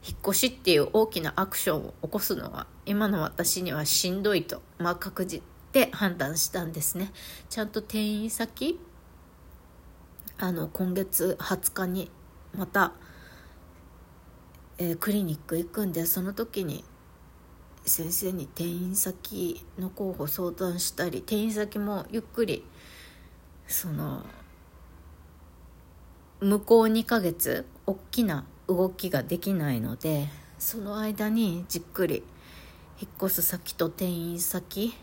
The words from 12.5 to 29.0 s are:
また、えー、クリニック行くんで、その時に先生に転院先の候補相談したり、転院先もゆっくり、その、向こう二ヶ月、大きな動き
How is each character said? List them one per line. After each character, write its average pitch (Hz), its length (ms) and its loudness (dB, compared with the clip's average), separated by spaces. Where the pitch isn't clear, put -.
ま 190 120 -4
た、 190 260 4
え 170 140 0
ー、 170 60 -2
ク 208 120 0
リ 202 140 2
ニ 156 120 0
ッ - 20 -10
ク - 180 -4
行 170 100 0
く 208 200 -2
ん 180 60 0
で、 165 120 0
そ 170 160 2
の 196 140 -2
時 214 300 -4
に 147 200 -6
先 165 260 0
生 185 200 0
に 170 120 -4
転 165 200 -4
院 180 300 -2
先 180 680 -2
の 185 100 -2
候 190 240 -4
補 147 140 -4
相 175 260 -2
談 175 280 -2
し - 100 0
た 180 180 -2
り、 185 120 -4
転 214 160 -2
院 220 160 2
先 208 260 -2
も 202 320 -2
ゆ 226 100 -2
っ - 20 -12
く - 220 0
り、 156 180 -2
そ - 220 -2
の、 147 340 -4
向 196 200 6
こ 226 220 10
う 220 80 6
二 226 140 4
ヶ 226 160 4
月、 165 440 0
大 196 80 2
き 240 140 4
な 151 200 0
動 185 220 4
き 185 180 -6